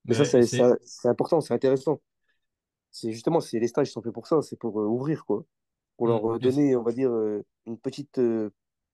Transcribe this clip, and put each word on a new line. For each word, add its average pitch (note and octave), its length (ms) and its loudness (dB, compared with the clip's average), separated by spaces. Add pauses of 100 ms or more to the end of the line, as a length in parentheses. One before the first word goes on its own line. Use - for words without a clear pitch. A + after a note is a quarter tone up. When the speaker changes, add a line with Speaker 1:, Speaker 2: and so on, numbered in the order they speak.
Speaker 1:
Mais A#2 100 0
ça, A#2+ 60 2
Speaker 2:
Mais C#3+ 60 2
Speaker 1:
c'est, B2 160 4
Speaker 2:
c'est A#2+ 160 0
Speaker 1:
c'est, A#2+ 260 6
c'est - 240 -6
important, D#3+ 320 0
c'est C#3 140 -4
intéressant. C3+ 480 0 (880)
C'est A2+ 220 -8
justement, D#3 280 0
c'est, - 180 -4
les A#2 100 2
stages C3 220 0
sont A2+ 120 -12
faits A#2 100 -8
pour A#2 140 -14
ça, D#3 160 2
c'est - 160 -10
pour, G#2+ 200 -6
euh, G#2+ 60 0
ouvrir, B2+ 400 -2
quoi. G#2+ 220 -4 (500)
Pour A#2 100 -2
Speaker 2:
Mm. A#2 40 4
Speaker 1:
leur, A2+ 160 0
euh, A2+ 120 -2
Speaker 2:
Mais B2+ 120 2
c'est - 0 -
Speaker 1:
donner, C#3 260 2
on A#2 60 0
va A#2 100 -2
dire, B2+ 180 0
euh, G#2+ 320 -2 (220)
une A2+ 140 -12
petite, C#3 400 -12
euh, A2+ 320 0 (420)